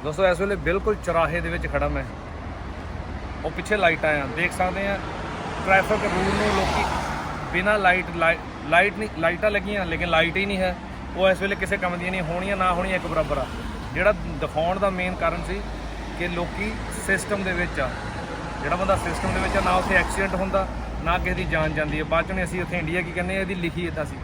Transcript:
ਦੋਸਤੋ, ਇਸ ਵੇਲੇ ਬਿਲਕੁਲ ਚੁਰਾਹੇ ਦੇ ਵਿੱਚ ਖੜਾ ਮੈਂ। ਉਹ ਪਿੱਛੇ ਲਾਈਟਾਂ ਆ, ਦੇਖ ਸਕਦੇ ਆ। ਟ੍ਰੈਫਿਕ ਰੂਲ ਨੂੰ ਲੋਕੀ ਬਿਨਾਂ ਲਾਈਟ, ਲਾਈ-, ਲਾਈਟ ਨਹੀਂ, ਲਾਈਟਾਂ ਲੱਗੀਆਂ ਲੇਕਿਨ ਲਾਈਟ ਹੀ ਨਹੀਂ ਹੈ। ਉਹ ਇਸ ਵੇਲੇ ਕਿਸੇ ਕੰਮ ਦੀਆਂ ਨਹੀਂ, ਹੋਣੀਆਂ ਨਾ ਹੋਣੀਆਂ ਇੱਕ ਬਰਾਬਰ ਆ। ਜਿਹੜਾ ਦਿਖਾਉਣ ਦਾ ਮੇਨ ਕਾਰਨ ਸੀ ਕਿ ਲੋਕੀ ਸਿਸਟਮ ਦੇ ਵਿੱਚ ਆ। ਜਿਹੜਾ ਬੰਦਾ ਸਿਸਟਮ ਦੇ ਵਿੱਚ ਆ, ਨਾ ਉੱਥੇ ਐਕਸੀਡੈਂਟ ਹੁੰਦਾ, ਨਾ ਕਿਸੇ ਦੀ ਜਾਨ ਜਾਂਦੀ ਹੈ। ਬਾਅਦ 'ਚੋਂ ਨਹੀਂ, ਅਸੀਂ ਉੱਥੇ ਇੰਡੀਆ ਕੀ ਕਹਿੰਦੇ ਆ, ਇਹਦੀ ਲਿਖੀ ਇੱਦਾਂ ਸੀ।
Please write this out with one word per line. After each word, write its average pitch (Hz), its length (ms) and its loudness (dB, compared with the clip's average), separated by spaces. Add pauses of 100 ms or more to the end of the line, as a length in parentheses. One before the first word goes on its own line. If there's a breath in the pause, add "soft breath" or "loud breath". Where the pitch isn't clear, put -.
ਦੋਸਤੋ, 165 240 4
ਇਸ 175 120 4
ਵੇਲੇ 202 160 2
ਬਿਲਕੁਲ 190 480 2
ਚੁਰਾਹੇ 165 360 2
ਦੇ 165 80 -4
ਵਿੱਚ 165 180 -2
ਖੜਾ 143 220 0
ਮੈਂ। 139 160 -2 (1400)
ਉਹ 160 60 -2
ਪਿੱਛੇ 185 260 0
ਲਾਈਟਾਂ 156 460 4
ਆ, 135 40 -2
ਦੇਖ 170 260 -2
ਸਕਦੇ 185 360 -2
ਆ। 196 100 -2 (680)
ਟ੍ਰੈਫਿਕ 190 260 6
ਰੂਲ 190 340 2
ਨੂੰ 202 320 2
ਲੋਕੀ 190 280 2 (680)
ਬਿਨਾਂ 202 260 2
ਲਾਈਟ, 180 280 6 (100)
ਲਾਈ-, 165 220 4 (300)
ਲਾਈਟ 185 300 6
ਨਹੀਂ, 214 100 -4 (100)
ਲਾਈਟਾਂ 170 320 2
ਲੱਗੀਆਂ 202 360 -2
ਲੇਕਿਨ 165 220 -2
ਲਾਈਟ 165 280 4
ਹੀ 196 100 2
ਨਹੀਂ 196 120 -2
ਹੈ। 185 180 0 (400)
ਉਹ 185 120 6
ਇਸ 185 120 4
ਵੇਲੇ 196 160 0
ਕਿਸੇ 190 200 0
ਕੰਮ 180 220 -2
ਦੀਆਂ 180 120 -2
ਨਹੀਂ, 185 120 -2
ਹੋਣੀਆਂ 180 340 -2
ਨਾ 185 160 2
ਹੋਣੀਆਂ 185 240 0
ਇੱਕ 175 100 -2
ਬਰਾਬਰ 151 320 0
ਆ। 127 80 -2 (480)
ਜਿਹੜਾ 190 180 4
ਦਿਖਾਉਣ 165 680 0
ਦਾ 196 120 4
ਮੇਨ 185 240 -2
ਕਾਰਨ 170 320 0
ਸੀ 196 140 -4 (580)
ਕਿ 175 100 -2
ਲੋਕੀ 175 440 -2 (340)
ਸਿਸਟਮ 196 360 0
ਦੇ 185 100 0
ਵਿੱਚ 175 280 -2
ਆ। 127 100 0 (720)
ਜਿਹੜਾ 156 140 0
ਬੰਦਾ 190 200 4
ਸਿਸਟਮ 185 380 -2
ਦੇ 185 60 2
ਵਿੱਚ 185 160 0
ਆ, 190 40 4
ਨਾ 180 120 2
ਉੱਥੇ 185 220 4
ਐਕਸੀਡੈਂਟ 185 400 2
ਹੁੰਦਾ, 190 340 2 (360)
ਨਾ 175 140 2
ਕਿਸੇ 180 160 0
ਦੀ 185 100 -2
ਜਾਨ 156 300 0
ਜਾਂਦੀ 151 240 0
ਹੈ। 156 60 0
ਬਾਅਦ 160 200 2
'ਚੋਂ 185 100 -4
ਨਹੀਂ, 185 100 0
ਅਸੀਂ 175 180 -2
ਉੱਥੇ 175 160 -2
ਇੰਡੀਆ 165 240 0
ਕੀ 160 100 -4
ਕਹਿੰਦੇ 180 240 -2
ਆ, 196 40 0
ਇਹਦੀ 190 140 -2
ਲਿਖੀ 170 320 -2
ਇੱਦਾਂ 156 180 -2
ਸੀ। 135 200 -8